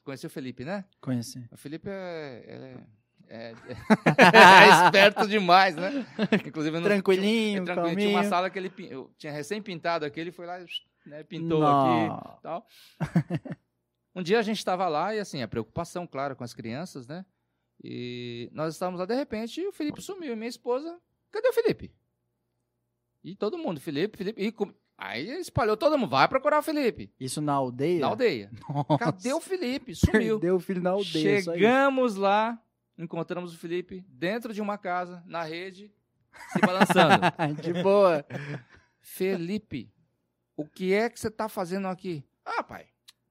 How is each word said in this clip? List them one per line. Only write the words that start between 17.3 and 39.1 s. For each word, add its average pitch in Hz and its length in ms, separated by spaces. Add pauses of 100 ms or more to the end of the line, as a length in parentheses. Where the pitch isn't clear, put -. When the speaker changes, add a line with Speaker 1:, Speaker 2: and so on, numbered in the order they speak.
Speaker 1:
E 120 680
nós 156 220
estávamos 180 260
lá, 185 60
de 214 80
repente, 233 460
e 370 60
o 403 60
Felipe 294 300
sumiu. 349 320
E - 20
minha 220 120
esposa, 277 520 (300)
"Cadê 440 180
o 480 40
Felipe?" 453 400 (1300)
E 160 100
todo 208 240
mundo, 240 220
"Felipe, 165 380
Felipe." 196 240
E 220 100
com-, 196 200 (260)
aí 110 300 (120)
espalhou 220 360
todo 302 200
mundo, 214 140
"Vai 135 180
procurar 294 300
o 294 40
Felipe." 202 560
Speaker 2:
Isso 131 220
na 147 140
aldeia? 139 460
Speaker 1:
Na 135 80
aldeia. 175 420 (180)
Speaker 2:
Nossa. 143 300
Speaker 1:
"Cadê 226 340
o 320 80
Felipe?" 294 540
Sumiu. 220 440
Speaker 2:
Perdeu 180 180
o 180 40
filho 180 220
na 180 80
aldeia, 190 520
só 180 100
isso. - 0
Speaker 1:
Chegamos 254 640
lá, 214 460 (360)
encontramos 170 560
o 170 40
Felipe 180 500
dentro 196 440
de 202 80
uma 202 160
casa, 180 500
na 170 160
rede, 180 480 (640)
se - 80
balançando. 185 600
Speaker 2:
<laughs> 151 400
De 165 100 (100)
boa. 190 420 (760)
Speaker 1:
"Felipe, 185 880 (680)